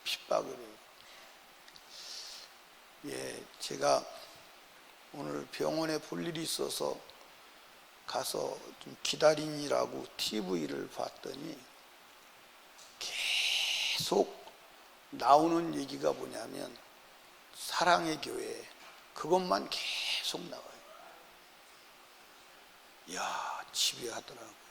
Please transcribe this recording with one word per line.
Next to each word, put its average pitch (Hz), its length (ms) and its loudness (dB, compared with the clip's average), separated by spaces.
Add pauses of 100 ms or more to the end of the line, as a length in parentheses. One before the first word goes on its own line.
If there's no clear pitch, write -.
핍박을 - 440 0
해요. 120 260 -12 (2250)
예, 131 360 -8 (180)
제가 139 440 2 (1080)
오늘 147 360 -4
병원에 156 500 0
볼 165 280 -4
일이 160 160 -4
있어서 - 560 0 (1080)
가서 - 500 -2 (240)
좀 - 220 -12
기다리느라고 147 1040 4 (100)
티브이를 90 760 0
봤더니 - 680 -6 (1400)
계속 - 1500 2 (680)
나오는 156 640 6
얘기가 139 380 0
뭐냐면 57 640 -6 (800)
사랑의 170 640 4
교회, 113 480 -6 (460)
그것만 180 560 2
계속 - 800 -2
나와요. - 160 -12 (2500)
이야, - 680 -4
지배하더라고요. - 1000 -4